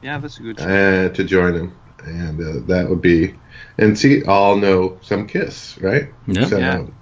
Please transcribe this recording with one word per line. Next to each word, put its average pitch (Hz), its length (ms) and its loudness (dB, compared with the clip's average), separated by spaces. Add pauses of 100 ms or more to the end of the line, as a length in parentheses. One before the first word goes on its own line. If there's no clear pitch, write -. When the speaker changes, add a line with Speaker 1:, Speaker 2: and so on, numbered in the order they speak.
Speaker 1:
Yeah, 143 160 -8
that's 143 220 -14
a - 20 -18
good 113 160 -12
choice. 76 80 -8
Speaker 2:
uh, 95 480 2
to 98 100 -2
join 90 300 2
him, 82 180 -6 (320)
and, 80 360 -8
uh, 78 260 -8
that 90 240 0
would 90 100 0
be, 85 360 2 (420)
and 104 180 4
see, 139 280 4
all 101 320 4
know 95 460 2
some 104 260 -4
Kiss, - 520 -8
right? 123 280 -2 (180)
Speaker 3:
Yeah. 98 200 0
Speaker 2:
So, 107 120 -2
Speaker 1:
Yeah. 131 280 -4 (160)